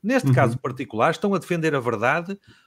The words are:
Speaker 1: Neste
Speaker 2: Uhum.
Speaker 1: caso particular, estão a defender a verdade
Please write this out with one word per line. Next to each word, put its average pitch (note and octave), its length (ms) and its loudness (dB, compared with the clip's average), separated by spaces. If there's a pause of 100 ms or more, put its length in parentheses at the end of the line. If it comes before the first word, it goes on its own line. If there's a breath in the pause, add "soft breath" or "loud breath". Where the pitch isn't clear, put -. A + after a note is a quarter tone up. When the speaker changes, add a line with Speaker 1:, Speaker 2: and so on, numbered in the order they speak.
Speaker 1:
Neste A#3+ 260 0
Speaker 2:
Uhum. C3 60 6
Speaker 1:
caso B2+ 240 2
particular, C3+ 540 -2
estão G3 220 -2
a F#3 40 0
defender D#3+ 360 -2
a C#3 60 0
verdade B2+ 560 -2 (300 soft breath)